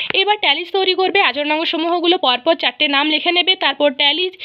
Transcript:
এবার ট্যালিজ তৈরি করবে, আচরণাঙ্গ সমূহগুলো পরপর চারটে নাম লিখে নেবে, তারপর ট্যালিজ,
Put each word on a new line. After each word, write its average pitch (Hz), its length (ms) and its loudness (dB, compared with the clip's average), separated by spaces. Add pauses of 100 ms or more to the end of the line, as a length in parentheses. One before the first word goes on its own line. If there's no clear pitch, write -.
(140)
এবার 392 220 2
ট্যালিজ 339 360 -2
তৈরি 381 220 0
করবে, 381 260 2
আচরণাঙ্গ 302 440 0
সমূহগুলো 339 540 0
পরপর 269 360 0
চারটে 302 340 -2
নাম 285 220 0
লিখে 311 220 0
নেবে, 349 220 0
তারপর 294 380 0
ট্যালিজ, 302 400 0 (120)